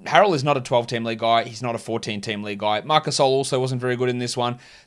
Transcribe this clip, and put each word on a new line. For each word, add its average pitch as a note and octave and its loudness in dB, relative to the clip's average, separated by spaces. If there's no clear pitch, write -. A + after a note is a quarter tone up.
Harrell F#3 6
is C3 0
not C#3+ 2
a B2+ -4
twelve A#2+ 0
team A#2 -4
league A2+ -4
guy. A2+ 4
He's A#2 -14
not A#2+ -2
a A2+ -2
fourteen A2+ -6
team G#2 -6
league G#2 -6
guy. G#2+ 0
Marc D3+ 2
Gasol D3 2
also C3+ 2
wasn't B2+ -2
very B2 0
good B2 0
in B2 -2
this B2 -4
one. A#2+ -2